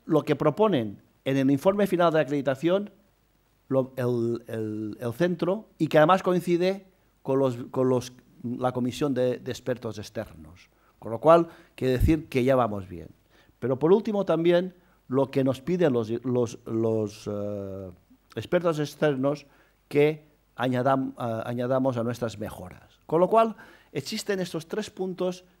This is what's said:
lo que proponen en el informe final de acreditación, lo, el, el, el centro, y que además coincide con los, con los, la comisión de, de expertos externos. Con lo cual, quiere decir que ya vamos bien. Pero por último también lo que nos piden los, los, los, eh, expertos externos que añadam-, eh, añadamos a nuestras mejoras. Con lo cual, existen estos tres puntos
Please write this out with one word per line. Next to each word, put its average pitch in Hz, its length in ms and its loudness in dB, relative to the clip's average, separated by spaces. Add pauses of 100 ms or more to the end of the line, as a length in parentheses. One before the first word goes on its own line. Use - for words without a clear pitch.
lo 151 180 2
que 147 120 0
proponen 151 640 2 (220)
en 135 140 0
el 135 140 2
informe 196 340 2
final 175 260 2
de 156 80 4
acreditación, 147 680 0 (800)
lo, 131 280 0
el, 120 520 -2
el, 110 520 -6
el 117 140 -6
centro, 180 540 -2 (100)
y 160 100 0
que 156 120 4
además 180 240 6
coincide 180 640 0 (340)
con 135 160 0
los, 131 200 0 (120)
con 131 200 0
los, 127 220 0 (320)
la 127 280 -2
comisión 127 420 -2
de, 123 240 0
de 131 140 -10
expertos 113 480 -6
externos. 85 720 -14 (280)
Con 107 140 -12
lo 113 80 -6
cual, 165 280 8 (280)
quiere 127 240 0
decir 156 280 2
que 127 160 0
ya 131 120 4
vamos 104 340 0
bien. 85 200 -14 (500)
Pero 123 180 -2
por 160 160 4
último 208 320 0
también 175 480 2 (340)
lo 131 220 0
que 135 140 0
nos 127 180 -2
piden 170 320 0
los, 113 160 -2 (160)
los, 123 400 -2
los, 113 640 -2
eh, 98 600 -8 (440)
expertos 170 440 -2
externos 147 640 -2 (440)
que 151 360 2 (300)
añadam-, 131 640 0
eh, 113 260 -6
añadamos 123 520 -2
a 113 60 -2
nuestras 117 360 -6
mejoras. - 640 -14
Con 160 140 0
lo 180 100 4
cual, 226 260 4 (360)
existen 202 480 -4
estos 175 280 -6
tres 208 220 -6
puntos 185 560 -6 (160)